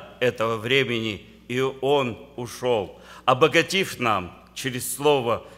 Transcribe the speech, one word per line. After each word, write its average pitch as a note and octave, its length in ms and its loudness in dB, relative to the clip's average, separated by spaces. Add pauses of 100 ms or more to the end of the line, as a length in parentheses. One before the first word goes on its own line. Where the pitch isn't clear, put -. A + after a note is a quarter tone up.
(220)
этого A2+ 340 0
времени, A2+ 720 -2 (240)
и B2 100 -4
он C3 580 0 (200)
ушёл, A#2 640 -4 (240)
обогатив D#3+ 760 2
нам G2+ 560 -2
через B2 400 -6
слово C3 500 2 (120)